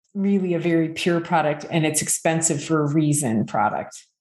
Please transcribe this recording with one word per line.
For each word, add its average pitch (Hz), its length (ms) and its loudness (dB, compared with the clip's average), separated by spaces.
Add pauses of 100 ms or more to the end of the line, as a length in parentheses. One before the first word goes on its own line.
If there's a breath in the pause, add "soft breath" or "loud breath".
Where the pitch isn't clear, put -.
(140)
really 196 400 0
a 165 40 0
very 165 320 2
pure 170 300 0
product, 151 500 0
and 160 140 2
it's 156 160 0
expensive 160 600 0
for 156 200 0
a 143 100 0
reason 147 520 2
product. - 640 -4 (140)